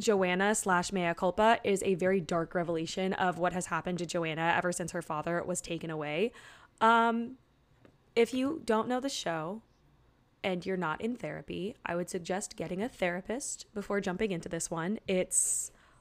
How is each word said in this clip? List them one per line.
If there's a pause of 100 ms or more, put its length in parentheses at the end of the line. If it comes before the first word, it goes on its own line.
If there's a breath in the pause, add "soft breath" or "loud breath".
Joanna
slash
Mea
Culpa
is
a
very
dark
revelation
of
what
has
happened
to
Joanna
ever
since
her
father
was
taken
away. (480 loud breath)
Um, (840)
if
you
don't
know
the
show (840)
and
you're
not
in
therapy,
I
would
suggest
getting
a
therapist
before
jumping
into
this
one.
It's (300 soft breath)